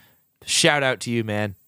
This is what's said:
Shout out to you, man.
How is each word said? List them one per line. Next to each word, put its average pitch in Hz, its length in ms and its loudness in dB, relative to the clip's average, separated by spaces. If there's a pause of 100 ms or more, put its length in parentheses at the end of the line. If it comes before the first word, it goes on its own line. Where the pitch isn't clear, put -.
(460)
Shout 147 380 2
out 127 180 0
to 123 100 -6
you, 117 120 0
man. 104 320 -4 (120)